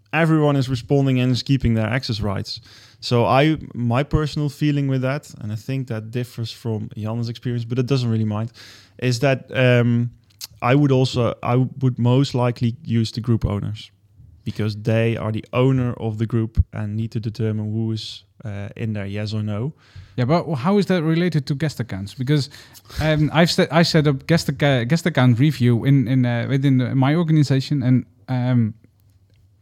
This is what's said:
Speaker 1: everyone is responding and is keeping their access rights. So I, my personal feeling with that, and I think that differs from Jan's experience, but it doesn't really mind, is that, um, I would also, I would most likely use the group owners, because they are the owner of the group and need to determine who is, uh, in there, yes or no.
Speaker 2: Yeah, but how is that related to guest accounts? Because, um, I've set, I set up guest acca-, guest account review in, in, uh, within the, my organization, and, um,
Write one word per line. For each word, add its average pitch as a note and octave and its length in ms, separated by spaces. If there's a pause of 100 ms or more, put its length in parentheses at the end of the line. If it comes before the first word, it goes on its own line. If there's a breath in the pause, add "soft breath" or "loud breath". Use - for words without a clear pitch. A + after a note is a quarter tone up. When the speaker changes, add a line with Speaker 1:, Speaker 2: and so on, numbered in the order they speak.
(120)
Speaker 1:
everyone D#3 440
is B2+ 120
responding C3+ 520
and B2+ 100
is A#2+ 120
keeping B2 320
their A2 120
access A2+ 340
rights. G2+ 400 (400 loud breath)
So A#2+ 240
I, C#3+ 320 (180)
my A#2+ 280
personal D3 460
feeling C#3+ 400
with C3 140
that, C#3 380
and G#2 120
I A2 40
think C3 320
that A2 220
differs A#2+ 400
from A2 460
Jan's A2+ 320
experience, A#2+ 360
but A#2+ 140
it B2+ 80
doesn't B2 240
really A2 140
mind, G#2+ 280 (460 loud breath)
is B2 220
that, C3+ 260 (100)
um, A#2+ 540 (520)
I B2 120
would D3 180
also, B2+ 500
I A#2+ 140 (240)
would B2+ 180
most B2 360
likely A#2+ 400 (100)
use A2+ 280
the - 80
group A2 240
owners, G2+ 460 (540)
because G#2 380
they A2+ 340
are G#2+ 160
the G#2+ 200
owner B2+ 460
of A2 200
the A2+ 80
group A2+ 460
and G#2+ 240
need A2+ 160
to A#2+ 80
determine G#2+ 520
who A2+ 200
is, - 320 (200)
uh, G2+ 320
in A2 180
there, G2+ 120
yes G#2 260
or G#2+ 100
no. G#2+ 300 (440 soft breath)
Speaker 2:
Yeah, B2 100
but D#3+ 280
how F3 240
is G3 80
that F3+ 160
related D#3+ 440
to D3+ 80
guest C#3 260
accounts? G2 340
Because, C3 360 (500 loud breath)
um, D3+ 320
I've E3 180
set, - 220
I E3+ 120
set D3+ 220
up C#3 200
guest E3 220
acca-, C3+ 400
guest E3 180
account B2+ 320
review A#2+ 460
in, C3+ 240
in, B2+ 180
uh, A#2 220
within C3+ 300
the, A#2+ 160
my C3+ 200
organization, D3 680
and, B2+ 220 (240)
um, B2 460 (880)